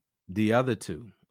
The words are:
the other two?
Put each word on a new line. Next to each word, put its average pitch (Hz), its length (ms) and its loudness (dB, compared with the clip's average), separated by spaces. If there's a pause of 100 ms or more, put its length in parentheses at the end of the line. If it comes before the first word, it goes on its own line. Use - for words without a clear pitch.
(280)
the 107 240 2
other 123 220 4
two? 98 360 -12 (200)